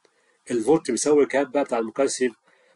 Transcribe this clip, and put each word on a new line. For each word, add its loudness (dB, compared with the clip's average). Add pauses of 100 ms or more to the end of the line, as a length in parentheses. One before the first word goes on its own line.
(520)
الفولت 0
بيساوي 2
كام 0
بقى -2
بتاع -4
المكثف؟ -2 (440)